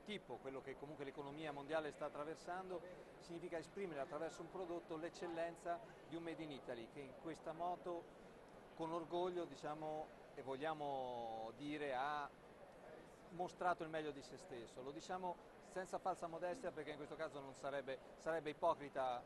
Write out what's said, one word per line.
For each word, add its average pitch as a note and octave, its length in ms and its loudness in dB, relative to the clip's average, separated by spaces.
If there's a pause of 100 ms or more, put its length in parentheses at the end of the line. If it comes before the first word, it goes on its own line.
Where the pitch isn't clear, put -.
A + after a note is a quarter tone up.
tipo, F3 340 -4
quello C3+ 260 -4
che C3+ 160 -2
comunque C#3+ 240 -4
l'economia C#3+ 480 -2
mondiale C#3+ 400 4
sta D#3 140 -2
attraversando, E3 760 -2 (380)
significa E3+ 400 -2
esprimere E3 400 -2
attraverso D3+ 420 0
un D#3+ 80 -6
prodotto E3+ 480 -2
l'eccellenza E3+ 840 0 (300)
di D#3 60 -4
un E3+ 80 -2
Made D#3+ 180 -2
in D#3 80 -2
Italy, A#2+ 420 -2
che D3 100 -6
in B2+ 200 -6
questa D#3+ 320 -4
moto, F3 500 2 (720)
con D#3+ 180 0
orgoglio, F3 540 4
diciamo, D#3 640 0 (260)
e C#3+ 80 -6
vogliamo C3 1120 2
dire, D3 380 2
ha C#3+ 340 4 (1040)
mostrato F3 500 4
il D#3 60 -2
meglio D#3 200 2
di C#3 140 -4
se C3 140 -10
stesso. A#2+ 440 -8
Lo C3 80 -2
diciamo F3+ 460 0 (320)
senza F#3 320 0
falsa F3 260 4
modestia, E3+ 460 2
perché D3+ 180 -2
in D3 80 -2
questo D3 180 -4
caso D3 240 -2
non C3+ 140 -6
sarebbe, C3+ 460 0 (180)
sarebbe D#3+ 320 4
ipocrita C#3+ 760 6